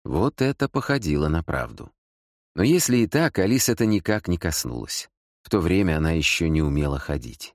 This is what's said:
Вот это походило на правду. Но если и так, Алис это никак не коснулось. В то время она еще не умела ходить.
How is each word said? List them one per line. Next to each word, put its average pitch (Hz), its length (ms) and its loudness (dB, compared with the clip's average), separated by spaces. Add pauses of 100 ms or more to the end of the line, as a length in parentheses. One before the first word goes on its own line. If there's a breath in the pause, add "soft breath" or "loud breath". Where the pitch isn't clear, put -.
Вот 90 380 0
это 139 260 0
походило 80 600 -2
на 80 140 0
правду. 60 480 -8 (640)
Но 82 80 -2
если 127 360 4
и 113 80 4
так, 151 320 0
Алис 107 320 2
это 113 160 0
никак 107 420 0
не 87 80 0
коснулось. 60 720 -6 (360)
В - 60 -20
то 104 100 4
время 85 380 2
она 78 140 2
еще 82 360 0
не 78 140 2
умела 71 360 0
ходить. - 560 -8